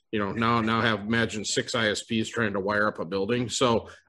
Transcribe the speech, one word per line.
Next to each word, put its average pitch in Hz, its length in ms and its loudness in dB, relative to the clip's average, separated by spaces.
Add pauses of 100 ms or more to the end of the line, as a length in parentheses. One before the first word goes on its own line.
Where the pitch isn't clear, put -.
(120)
you 107 80 0
know, 101 120 0
now, 117 300 2
now 113 200 2
have, 113 180 2
imagine 107 440 0
six - 300 -4
I 113 160 2
S 98 140 -2
Ps 110 260 -2
trying 110 240 -2
to 101 60 -2
wire 104 280 2
up 104 120 -4
a 92 60 -4
building. 101 440 -2
So, 117 400 2 (200)